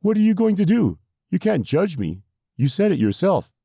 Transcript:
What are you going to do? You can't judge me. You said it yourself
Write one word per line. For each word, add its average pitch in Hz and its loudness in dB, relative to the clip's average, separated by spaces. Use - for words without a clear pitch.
What 214 0
are 214 0
you 214 4
going 220 2
to 196 0
do? 165 0
You 180 -2
can't 208 -2
judge 170 -2
me. 92 -6
You 127 0
said 202 0
it 180 -2
yourself 110 0